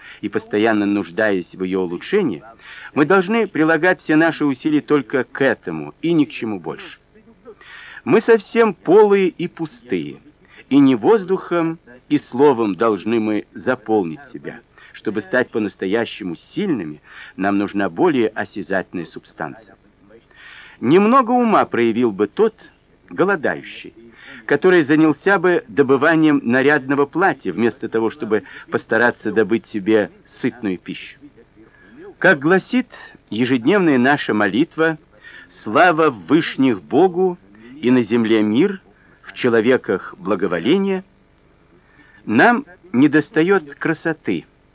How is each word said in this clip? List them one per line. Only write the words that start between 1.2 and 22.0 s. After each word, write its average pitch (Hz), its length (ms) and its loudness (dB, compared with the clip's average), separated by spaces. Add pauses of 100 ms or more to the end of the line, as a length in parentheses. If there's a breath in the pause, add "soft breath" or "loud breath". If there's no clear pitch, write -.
в 92 80 -8
её 92 180 -2
улучшении, 90 600 -4 (500 loud breath)
мы 151 120 2
должны 196 420 2
прилагать 160 540 0
все 156 140 -2
наши 156 300 2
усилия 147 360 -2
только 135 420 -2
к - 180 -10
этому 82 600 -4
и 165 120 -2
ни 151 120 2
к - 40 -6
чему 107 300 -8
больше. - 400 -14 (1040 loud breath)
Мы 214 180 4
совсем 226 520 2
полые 196 540 4
и 170 200 -6
пустые, 80 720 -8 (500 loud breath)
и 131 80 4
не 135 180 6
воздухом, 170 840 0 (280)
и 147 100 0
словом 120 580 2
должны 110 440 -2
мы 107 340 -2
заполнить 110 720 -4
себя, 71 380 -18 (320 loud breath)
чтобы 107 280 -8
стать 127 280 -2
по-настоящему 98 840 -6
сильными, 107 640 -6 (340 loud breath)
нам 98 220 -2
нужна 98 320 -2
более 123 400 0
осязательная 95 760 -8
субстанция. - 680 -16 (1040 loud breath)
Немного 202 520 4
ума 190 340 2
проявил 117 460 0